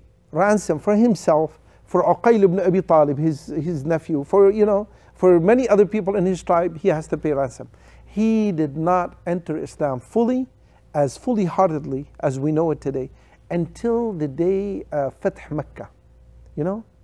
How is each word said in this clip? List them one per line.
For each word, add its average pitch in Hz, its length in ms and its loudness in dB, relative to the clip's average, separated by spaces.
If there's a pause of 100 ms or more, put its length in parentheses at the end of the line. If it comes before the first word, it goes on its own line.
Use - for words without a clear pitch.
(320)
ransom 180 480 0
for 208 160 0
himself, 175 640 2 (260)
for 180 180 0
Uqayl 208 400 2
ibn 185 160 2
Abi 180 220 0
Talib, 147 360 2
his, 151 280 -4
his 151 400 -6
nephew, 160 380 -2
for, 196 280 4
you 208 140 2
know, 208 220 0 (260)
for 180 260 4
many 226 300 2
other 202 160 6
people 196 300 -4
in 180 100 0
his 185 180 -2
tribe, 170 340 0
he 190 100 -2
has 156 200 -2
to 156 100 -4
pay 151 140 -2
ransom. 131 380 -4 (360)
He 220 460 0
did 151 240 -4
not 180 420 -2 (100)
enter 175 300 -6
Islam 143 420 -6
fully, 247 480 -2 (480)
as 143 200 0
fully 214 300 -2
heartedly 151 640 -4 (120)
as 135 180 -4
we 147 120 -2
know 156 200 0
it 143 100 -6
today, 135 300 -6 (400)
until 220 640 -4
the 151 140 -4
day, 190 640 -4
uh, 139 200 -4
Fath - 400 -8
Mecca. - 380 -12 (640)
You 151 80 -6
know, 202 200 -6 (200)